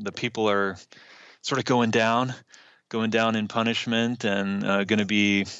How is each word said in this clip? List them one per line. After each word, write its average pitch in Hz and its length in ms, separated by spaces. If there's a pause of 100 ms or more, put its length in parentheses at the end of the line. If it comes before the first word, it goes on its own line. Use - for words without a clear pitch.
the 98 100
people 113 380
are 98 280 (640)
sort 135 180
of 120 60
going 120 260
down, 117 420 (560)
going 110 200
down 113 260
in 107 120
punishment 117 760
and, 98 400
uh, 98 200
gonna 104 220
be 101 400 (140)